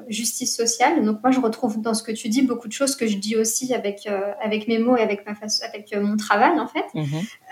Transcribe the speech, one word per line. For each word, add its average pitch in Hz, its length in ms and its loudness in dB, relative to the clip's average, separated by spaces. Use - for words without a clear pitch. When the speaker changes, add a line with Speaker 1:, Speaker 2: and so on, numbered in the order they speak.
Speaker 1:
justice 233 460 -4
sociale. 247 500 2
Donc, 214 160 0
moi, 262 100 4
je 254 80 4
retrouve 220 400 0
dans 220 140 0
ce 220 80 -2
que 226 100 -8
tu - 160 -6
dis 226 140 4
beaucoup 240 260 0
de 208 60 -10
choses 269 220 0
que 240 100 -2
je 208 120 2
dis 208 180 -2
aussi 226 400 0
avec, 202 320 -4
euh, 202 240 -2
avec 214 260 -2
mes 226 120 2
mots 240 180 4
et 226 40 4
avec 208 260 -2
ma 208 80 -8
façon, 214 320 -4
avec, - 260 -12
euh, 202 80 0
mon 208 160 0
travail, 240 420 4
en - 80 -4
fait. - 180 -4
Speaker 2:
Mhm. 156 100 -2